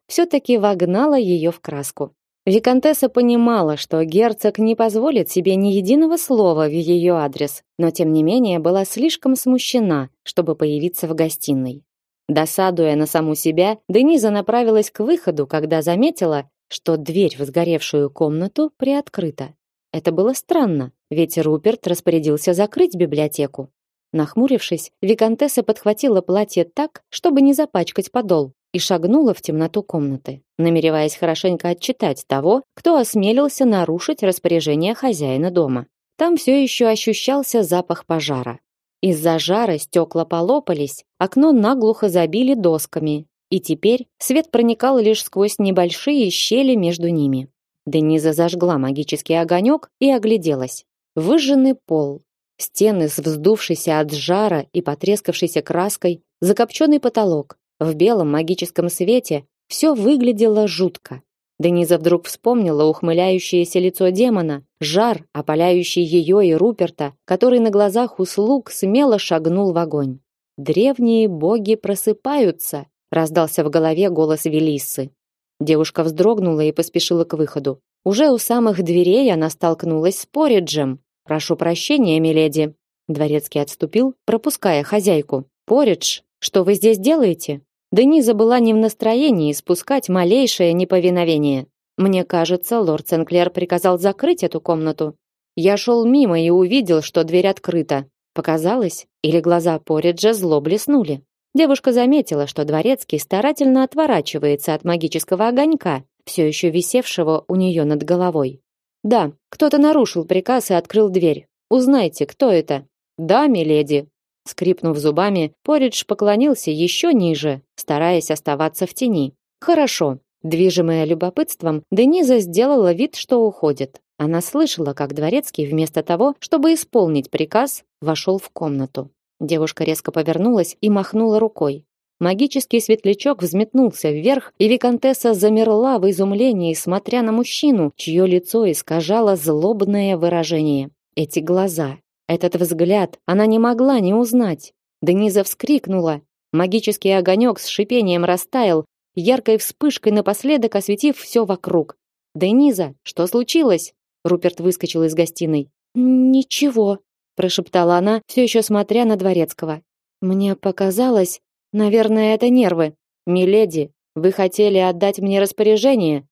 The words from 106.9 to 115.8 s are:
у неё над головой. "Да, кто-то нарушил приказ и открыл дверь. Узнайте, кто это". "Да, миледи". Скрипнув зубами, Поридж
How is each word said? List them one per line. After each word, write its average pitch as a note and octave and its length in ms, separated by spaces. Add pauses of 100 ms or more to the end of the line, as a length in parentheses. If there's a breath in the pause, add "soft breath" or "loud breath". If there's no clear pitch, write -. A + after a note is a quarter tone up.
у F3+ 100
неё F3+ 280
над D3+ 180
головой. D#3+ 600 (420)
"Да, G#3 280 (180)
кто-то D4 260
нарушил C#4+ 480
приказ G3+ 460
и F#3+ 40
открыл G3+ 360
дверь. E3 360 (220)
Узнайте, B3 560
кто B3+ 260
это". D3+ 360 (320)
"Да, F#3+ 300
миледи". D3+ 600 (380)
Скрипнув F3 500
зубами, D#3 560 (100)
Поридж C4 440